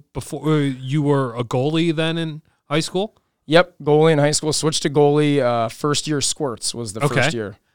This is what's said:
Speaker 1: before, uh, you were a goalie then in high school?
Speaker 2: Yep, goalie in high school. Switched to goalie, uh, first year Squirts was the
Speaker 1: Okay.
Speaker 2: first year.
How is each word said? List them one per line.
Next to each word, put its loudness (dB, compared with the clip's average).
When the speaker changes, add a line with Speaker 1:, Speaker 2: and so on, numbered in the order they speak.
Speaker 1:
before, -8
uh, 2
you -2
were 0
a -2
goalie 0
then -2
in -6
high 0
school? -4
Speaker 2:
Yep, 4
goalie 4
in 2
high 2
school. -2
Switched -2
to -2
goalie, 4
uh, 0
first -4
year -2
Squirts -4
was -8
the -2
Speaker 1:
Okay. 0
Speaker 2:
first 2
year. -6